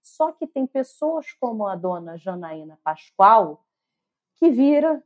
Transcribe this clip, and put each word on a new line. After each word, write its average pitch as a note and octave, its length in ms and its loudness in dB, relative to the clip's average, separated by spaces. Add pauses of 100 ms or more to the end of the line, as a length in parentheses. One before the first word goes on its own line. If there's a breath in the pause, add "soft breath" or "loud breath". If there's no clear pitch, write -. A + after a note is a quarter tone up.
Só - 320 -4
que D#4+ 140 -10
tem C4+ 200 -6
pessoas D4 640 -6
como A3+ 340 -6
a G3 80 -4
dona E3+ 440 -8
Janaína D#3+ 680 -12
Pascoal F#3 800 2 (720)
que E4 160 4
vira D4 560 2